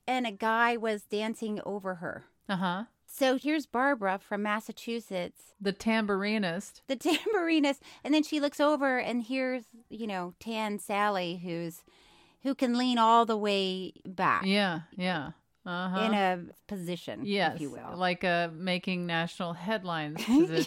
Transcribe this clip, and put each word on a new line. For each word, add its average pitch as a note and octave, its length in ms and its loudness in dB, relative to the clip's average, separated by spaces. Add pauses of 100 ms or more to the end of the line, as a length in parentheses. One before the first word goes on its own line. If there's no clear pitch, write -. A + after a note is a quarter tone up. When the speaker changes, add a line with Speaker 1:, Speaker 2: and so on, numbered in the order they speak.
Speaker 1:
and B3+ 180 0
a A3+ 60 -4
guy A3+ 460 2
was G#3+ 260 -2
dancing G#3+ 600 -4
over F#3+ 300 -6
her. E3 300 -8 (220)
Speaker 2:
Uh-huh. F#3+ 380 0 (200)
Speaker 1:
So C4 320 2
here's D4+ 280 0
Barbara A3+ 540 0
from G3+ 240 -6
Massachusetts. G#3+ 1160 -6
Speaker 2:
The G3 140 0
tambourinist. G#3 1120 0
Speaker 1:
The C4+ 80 0
<laughs> - 20 -14
tambourinist. D#4+ 840 2 (260)
And C4+ 80 2
then D#4 100 6
she D4+ 160 -2
looks C#4+ 220 0
over C#4 380 4
and A#3 240 -2
here's, B3+ 400 -2 (260)
you A3 180 -8
know, F3+ 320 -4
Tan G#3+ 400 -4
Sally, F#3+ 640 0
who's, E3+ 400 -6 (600)
who C4+ 120 -2
can A#3+ 220 2
lean B3 200 2
all A#3 280 8
the A3 120 2
way F#3+ 560 0 (120)
back. F3 400 2
Speaker 2:
Yeah, F#3+ 360 2 (140)
yeah. E3+ 360 -4 (320)
Uh-huh. F#3 360 -4
Speaker 1:
In A3 160 2
a F#3 240 2 (280)
position, F3 560 -6
Speaker 2:
Yes, G3+ 340 2
Speaker 1:
if - 40 -8
you C#3 80 -4
will. - 260 -12
Speaker 2:
like F3+ 280 0
a E3+ 280 2
making F3+ 540 -4
national E3+ 480 -2
headlines E3+ 720 -4
Speaker 1:
<laughs> - 20 -6
Speaker 2:
position. D#4+ 420 4